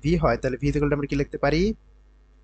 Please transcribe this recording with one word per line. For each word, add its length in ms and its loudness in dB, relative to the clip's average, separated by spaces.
ভি 60 2
হয়, 180 2
তাহলে 200 -2
ভি 80 0
is 80 0
equal 140 0
to 60 0
আমরা 140 -6
কি 100 -2
লিখতে 220 -6
পারি? 180 2